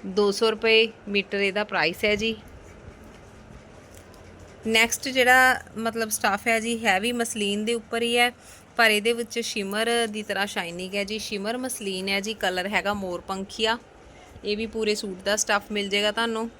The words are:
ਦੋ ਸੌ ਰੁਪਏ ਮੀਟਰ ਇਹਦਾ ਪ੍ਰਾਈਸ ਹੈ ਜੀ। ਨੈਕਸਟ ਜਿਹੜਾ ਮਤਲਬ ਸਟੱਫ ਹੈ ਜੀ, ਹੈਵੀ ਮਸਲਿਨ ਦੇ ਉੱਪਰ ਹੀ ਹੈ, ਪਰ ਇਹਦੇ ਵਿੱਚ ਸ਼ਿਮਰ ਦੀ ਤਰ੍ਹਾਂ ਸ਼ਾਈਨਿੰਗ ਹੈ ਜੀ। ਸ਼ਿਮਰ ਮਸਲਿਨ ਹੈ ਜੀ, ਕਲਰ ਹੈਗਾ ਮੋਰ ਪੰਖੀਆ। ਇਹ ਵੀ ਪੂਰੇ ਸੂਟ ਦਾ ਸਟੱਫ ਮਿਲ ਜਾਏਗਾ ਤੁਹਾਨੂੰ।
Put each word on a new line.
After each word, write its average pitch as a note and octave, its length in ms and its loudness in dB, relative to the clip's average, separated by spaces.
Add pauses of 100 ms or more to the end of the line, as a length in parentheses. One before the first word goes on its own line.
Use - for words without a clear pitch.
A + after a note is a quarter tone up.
ਦੋ G3+ 240 2
ਸੌ A3 200 2
ਰੁਪਏ A3 380 4 (200)
ਮੀਟਰ G3+ 300 -2
ਇਹਦਾ G3+ 260 0
ਪ੍ਰਾਈਸ F3+ 400 -2
ਹੈ G#3 120 4
ਜੀ। A3 200 -2 (2250)
ਨੈਕਸਟ A3+ 420 2
ਜਿਹੜਾ B3+ 520 8 (160)
ਮਤਲਬ A3+ 320 -2
ਸਟੱਫ G#3 400 0
ਹੈ A3+ 120 4
ਜੀ, A3+ 260 -2
ਹੈਵੀ G3+ 260 2
ਮਸਲਿਨ G#3+ 520 -2
ਦੇ A#3 100 0
ਉੱਪਰ A#3 280 -4
ਹੀ A#3 140 0
ਹੈ, A#3+ 160 4 (440)
ਪਰ A3+ 140 6
ਇਹਦੇ G#3 220 2
ਵਿੱਚ A#3 280 -4
ਸ਼ਿਮਰ A3+ 720 0
ਦੀ G#3+ 120 -6
ਤਰ੍ਹਾਂ G3 240 -2
ਸ਼ਾਈਨਿੰਗ F#3 480 -6
ਹੈ G3+ 100 -2
ਜੀ। G#3+ 140 -6
ਸ਼ਿਮਰ G#3 380 -4
ਮਸਲਿਨ G3 520 -6
ਹੈ G3 120 0
ਜੀ, G#3+ 140 -6
ਕਲਰ F#3 340 -2
ਹੈਗਾ G3+ 260 0
ਮੋਰ F#3 260 -6
ਪੰਖੀਆ। A3 580 -4 (680)
ਇਹ G#3 120 -2
ਵੀ A3 100 -4
ਪੂਰੇ G#3+ 280 -2
ਸੂਟ F#3+ 280 -8
ਦਾ G3+ 140 0
ਸਟੱਫ G#3 260 0 (100)
ਮਿਲ G3+ 160 -2
ਜਾਏਗਾ G3+ 240 0
ਤੁਹਾਨੂੰ। A3+ 480 -2